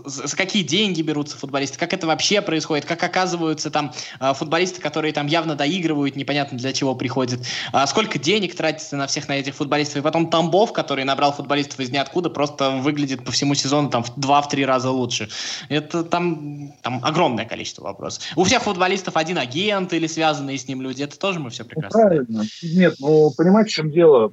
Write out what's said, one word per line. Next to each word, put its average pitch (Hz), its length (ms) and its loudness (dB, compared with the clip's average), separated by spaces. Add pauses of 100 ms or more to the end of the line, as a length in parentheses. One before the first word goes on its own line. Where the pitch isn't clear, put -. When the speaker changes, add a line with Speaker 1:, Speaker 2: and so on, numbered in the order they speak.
Speaker 1:
за, 139 200 -8
за - 80 -6
какие 190 260 0
деньги 165 400 0
берутся 147 340 -4
футболисты? 135 400 -4
Как 165 160 -4
это 185 140 -2
вообще 160 340 2
происходит? 156 440 -2
Как 165 180 -4
оказываются 170 680 0
там, 143 240 -2 (280)
а, 135 120 2
футболисты, 165 480 -2
которые 156 320 -2
там 147 140 -2
явно 156 300 0
доигрывают, 147 580 0
непонятно 139 420 -4
для 127 160 -4
чего 131 220 0
приходят? 123 460 -2 (320)
А 135 160 4
сколько - 280 0
денег 170 380 0
тратится 156 420 -4
на 139 120 -2
всех 143 180 -4
на 143 60 -4
этих 139 240 -4
футболистов? 147 400 -2
И 143 60 -2
потом 160 280 2
Тамбов, 175 420 4
который 143 320 -2
набрал 139 280 2
футболистов 143 480 -2
из 123 100 -4
ниоткуда, 160 400 -2
просто 143 400 0
выглядит 135 540 -2
по 123 80 -4
всему 143 240 2
сезону 139 340 2
там 117 140 0
в - 120 -8
два, 139 240 4
в 143 80 0
три 139 160 0
раза 131 280 2
лучше. 123 360 -2 (400)
Это 151 360 -2
там, 147 760 -4
там 127 220 -4
огромное 147 420 2
количество - 380 -10
вопросов. 87 400 -8 (140)
У 175 80 4
всех 233 180 4
футболистов 185 540 0
один 160 220 0
агент 180 540 -2
или 160 140 0
связанные 147 520 0
с - 100 -10
ним 131 120 -6
люди. 131 220 -6
Это 143 160 -8
тоже 190 220 -2
мы 127 100 -8
всё 120 140 -12
Speaker 2:
Ну, - 60 -16
Speaker 1:
прекрасно - 200 -6
знаем. 220 140 6
Speaker 2:
правильно. 123 400 2 (180)
Нет, 170 360 4
ну, 151 360 6
понимаете, 208 360 6
в - 20 -4
чём 156 180 -2
дело? 147 420 8